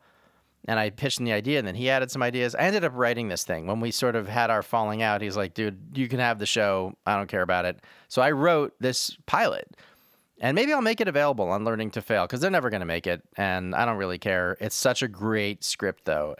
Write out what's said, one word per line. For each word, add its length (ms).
And 140
I 120
pitched 280
him 60
the 80
idea, 260
and 80
then 80
he 140
added 200
some 140
ideas. 320
I 60
ended 240
up 100
writing 320
this 160
thing. 240
When 120
we 120
sort 240
of 140
had 200
our 120
falling 400
out, 200
he's 140
like, 180
"Dude, 240
you 140
can 120
have 200
the 60
show. 500
I 120
don't 100
care 140
about 240
it." 160
So 140
I 100
wrote 480
this 460
pilot. 420
And 160
maybe 180
I'll 80
make 180
it 80
available 420
on 140
Learning 280
to 100
Fail, 260
'cause 140
they're 100
never 180
gonna 160
make 220
it, 140
and 360
I 120
don't 120
really 200
care. 420
It's 160
such 260
a 60
great 560
script, 400
though. 360